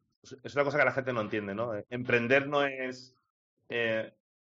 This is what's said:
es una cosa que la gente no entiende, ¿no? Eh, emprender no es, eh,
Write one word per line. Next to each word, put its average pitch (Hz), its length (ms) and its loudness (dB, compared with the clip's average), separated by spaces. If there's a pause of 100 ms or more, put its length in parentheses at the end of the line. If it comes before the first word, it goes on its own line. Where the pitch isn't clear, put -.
(420)
es 120 120 -12
una 143 100 2
cosa 143 140 2
que 139 80 6
la 127 60 4
gente 127 200 -2
no 117 80 0
entiende, 101 340 -4
¿no? 113 220 -4
Eh, 104 140 -8
emprender 123 580 2
no 143 160 2
es, 131 500 -6 (540)
eh, 113 440 -2 (400)